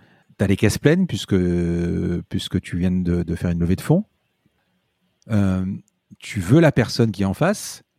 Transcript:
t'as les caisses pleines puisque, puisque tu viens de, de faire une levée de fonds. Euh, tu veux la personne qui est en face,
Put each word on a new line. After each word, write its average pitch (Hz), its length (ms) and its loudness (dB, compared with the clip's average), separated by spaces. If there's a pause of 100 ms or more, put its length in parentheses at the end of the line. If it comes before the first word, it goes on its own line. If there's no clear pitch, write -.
(380)
t'as 104 80 2
les 95 100 2
caisses 104 220 2
pleines 170 280 4
puisque, - 300 -2 (920)
puisque - 320 -4
tu - 160 -8
viens 90 140 0
de, 87 320 0
de 82 120 -4
faire 90 160 -4
une 85 80 -2
levée 85 180 0
de - 40 -12
fonds. 185 240 0 (1300)
Euh, 95 340 0 (540)
tu - 220 -8
veux 110 200 4
la 156 120 6
personne 117 380 0
qui 98 120 -4
est 98 40 2
en 95 80 -2
face, - 500 -4 (140)